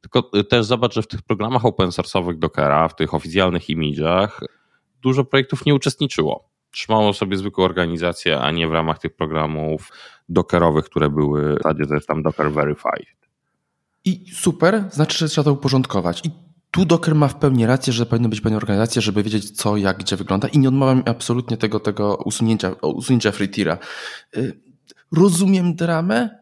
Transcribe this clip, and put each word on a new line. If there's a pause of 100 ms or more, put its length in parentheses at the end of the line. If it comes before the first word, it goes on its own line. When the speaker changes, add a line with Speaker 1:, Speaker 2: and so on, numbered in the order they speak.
Speaker 1:
Tylko,
e,
też
zobacz,
że
w
tych
programach
open
source'owych
Dockera,
w
tych
oficjalnych
image'ach, (720)
dużo
projektów
nie
uczestniczyło. (220)
Trzymało
sobie
zwykłą
organizację,
a
nie
w
ramach
tych
programów (360)
dockerowych,
które
były
w
zasadzie,
to
jest
tam
Docker
Verified. (880)
Speaker 2:
I (100)
super,
znaczy,
że
trzeba
to
uporządkować.
I (400)
tu
Docker
ma
w
pełni
rację,
że
powinny
być
pewne
organizacje,
żeby
wiedzieć,
co,
jak,
gdzie
wygląda,
i
nie
odmawiam
absolutnie
tego,
tego
usunięcia,
o,
usunięcia
free
tira. (580)
Y, (520)
rozumiem
dramę (140)